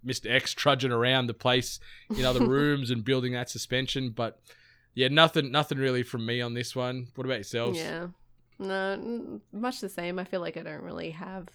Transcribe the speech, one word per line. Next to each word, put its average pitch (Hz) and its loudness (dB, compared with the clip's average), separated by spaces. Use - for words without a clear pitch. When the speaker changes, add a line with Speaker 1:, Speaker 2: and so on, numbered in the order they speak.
Speaker 1:
Mister 120 -4
X 127 2
trudging 131 4
around 123 4
the 117 -2
place 123 2
in 127 2
other 123 4
Speaker 2:
<laughs> - -
Speaker 1:
rooms 139 2
and 117 -2
building 127 0
that 123 -6
suspension. 127 -2
But, 113 -4
yeah, 127 4
nothing, 151 6
nothing 143 2
really 127 2
from 120 -4
me 120 0
on 120 -4
this 120 -4
one. 127 -4
What 131 -8
about 131 0
yourselves? 117 -2
Speaker 2:
Yeah. 160 -6
No, 190 -2
n-, 220 -6
much 247 -4
the 196 -6
same. 180 -6
I 180 -4
feel 185 -4
like 165 -6
I 160 -10
don't 160 -10
really 170 -8
have, 180 -12